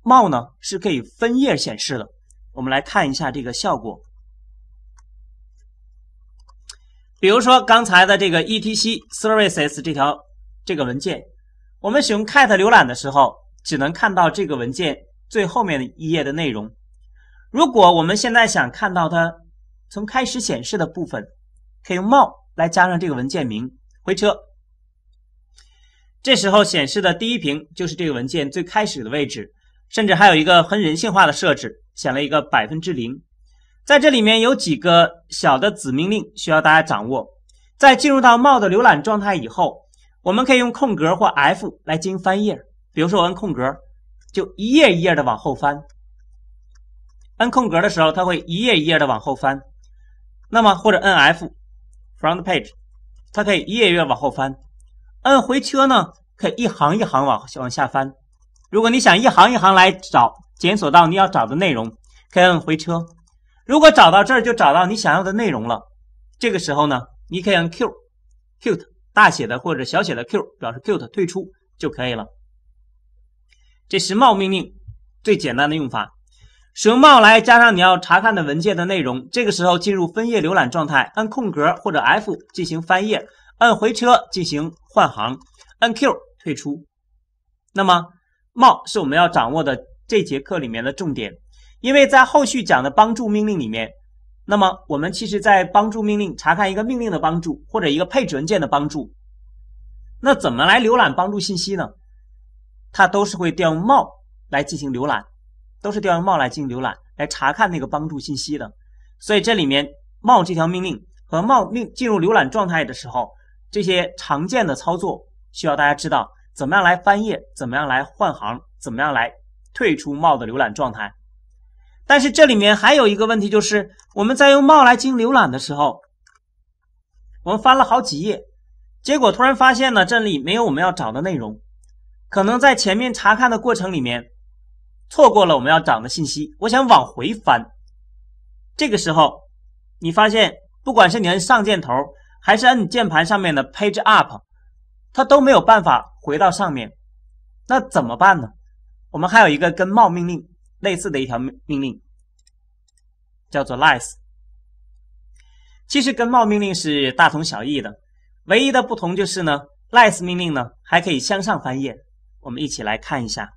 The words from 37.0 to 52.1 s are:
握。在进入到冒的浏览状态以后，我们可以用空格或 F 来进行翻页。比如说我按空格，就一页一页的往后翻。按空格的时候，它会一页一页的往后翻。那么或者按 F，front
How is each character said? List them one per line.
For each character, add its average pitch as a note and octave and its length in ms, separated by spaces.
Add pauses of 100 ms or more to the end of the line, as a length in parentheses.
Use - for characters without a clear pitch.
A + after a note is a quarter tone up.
握。 B2 180 (520)
在 C4+ 180
进 C#4+ 140
入 C4+ 100
到 A#3+ 160
冒 B3+ 240
的 G3+ 80
浏 G3 140
览 E3 200
状 G3+ 160
态 G3+ 180
以 A#2 120
后， - 380 (340)
我 F3+ 120
们 A#3+ 120
可 C4 100
以 B3 40
用 A#3+ 140
空 A#3+ 220
格 D#3+ 220
或 G3 100
F D#3+ 580
来 D#3+ 120
进 F3+ 160
行 F#3+ 60
翻 F#3+ 260
页。 G3 140 (340)
比 D#3 80
如 E3 80
说 G3 120
我 E3+ 40
按 F3+ 100
空 F3+ 180
格， B2+ 240 (560)
就 - 240
一 G#3+ 160
页 C4+ 220
一 E3 60
页 E3+ 140
的 D3 80
往 A#2 160
后 C#3 160
翻。 C#3+ 260 (1600)
按 A#3+ 140
空 B3 180
格 E3 120
的 G#3 80
时 E3+ 140
候， D#3 100
它 F#3 120
会 F3+ 160
一 E3+ 160
页 A3 220
一 D3+ 60
页 D#3+ 140
的 D3 80
往 A#2+ 120
后 C3 160
翻。 C3+ 260 (920)
那 A3+ 100
么 G#3 140
或 G3 180
者 F#3 60
按 F#3+ 180
F，front - 1300